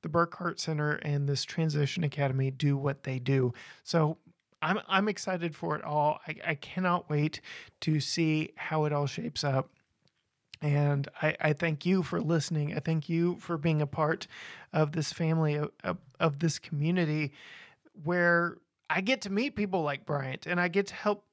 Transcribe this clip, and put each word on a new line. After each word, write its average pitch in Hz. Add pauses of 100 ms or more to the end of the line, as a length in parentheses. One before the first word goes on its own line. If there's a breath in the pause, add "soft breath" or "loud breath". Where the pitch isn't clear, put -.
the 165
Burkhart 170
Center 151
and 143
this 143
Transition 151
Academy 135
do 139
what 139
they 131
do. 127 (300 loud breath)
So 160 (440)
I'm, 180
I'm 196
excited 175
for 160
it -
all. 151
I, 156 (120)
I 160
cannot 180
wait 147 (400 loud breath)
to 156
see 156
how 156
it 151
all 143
shapes 156
up. 135 (920)
And 143 (140)
I, 151
I 156
thank 156
you 185
for 170
listening. 151
I -
thank 160
you 170
for 170
being 151
a 147
part 160 (440 loud breath)
of 156
this 160
family, 160
of, 147 (120)
of, 87 (220)
of 143
this 160
community 151 (680 loud breath)
where 175 (320)
I 160
get 240
to 202
meet 220
people 196
like 143
Bryant, 139
and 175
I 175
get 196
to -
help 208